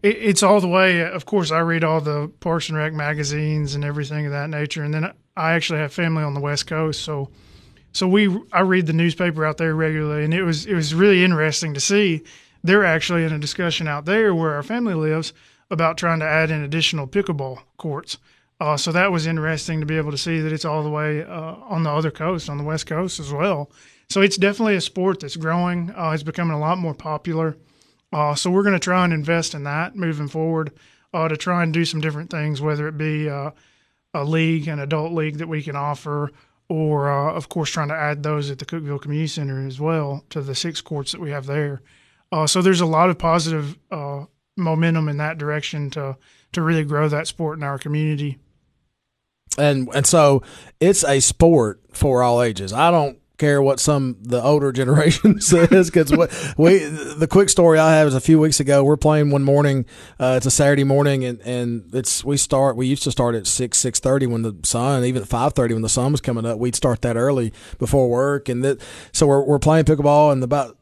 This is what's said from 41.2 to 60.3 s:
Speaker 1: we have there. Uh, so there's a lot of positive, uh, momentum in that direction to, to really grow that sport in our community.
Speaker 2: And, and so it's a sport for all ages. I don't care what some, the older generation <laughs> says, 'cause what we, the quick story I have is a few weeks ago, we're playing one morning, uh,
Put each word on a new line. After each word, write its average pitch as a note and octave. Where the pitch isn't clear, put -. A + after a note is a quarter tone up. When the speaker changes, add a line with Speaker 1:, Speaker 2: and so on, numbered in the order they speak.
Speaker 1:
we D#3
have C#3
there. C#3+
Uh, D#3
so F3+
there's F#3
a E3+
lot D#3+
of E3+
positive, D#3+
uh, C#3+
momentum D#3+
in D3
that D#3
direction D3
to, C3+
to F3+
really D#3+
grow D3
that D3+
sport D#3+
in D3+
our C#3
community. D3
Speaker 2:
And, C#3
and C#3
so C#3+
it's F#3
a C#3
sport C3
for B2+
all A#2+
ages. G2
I D3
don't D3
care C#3+
what C3+
some, C3+
the A#2+
older C#3
generation D3
<laughs> -
says, E3+
'cause D3
what D#3+
we, F3
the D3+
quick G3
story E3+
I D#3+
have D#3
is C3
a C3
few D#3+
weeks D#3
ago, C#3
we're D3
playing D3+
one C#3
morning, C#3
uh, B2+